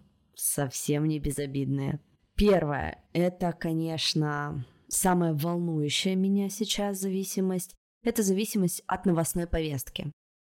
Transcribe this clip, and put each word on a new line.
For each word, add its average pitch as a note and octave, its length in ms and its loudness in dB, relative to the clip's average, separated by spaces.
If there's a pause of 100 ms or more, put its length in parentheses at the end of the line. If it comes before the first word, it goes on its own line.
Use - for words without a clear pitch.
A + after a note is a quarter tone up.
(360)
совсем D3 720 0
не D3+ 120 0
безобидные. C#3 800 -2 (360)
Первое – D#3+ 680 2 (100)
это, F3+ 380 0
конечно, D3+ 1120 -2 (220)
самая F3 460 2
волнующая E3+ 840 0
меня G3 340 2
сейчас G3+ 500 -4
зависимость. F#3+ 760 -2 (280)
Это A#3 200 0
зависимость G3 640 2
от F#3 180 -4
новостной E3+ 420 2
повестки. D3+ 640 -4 (300)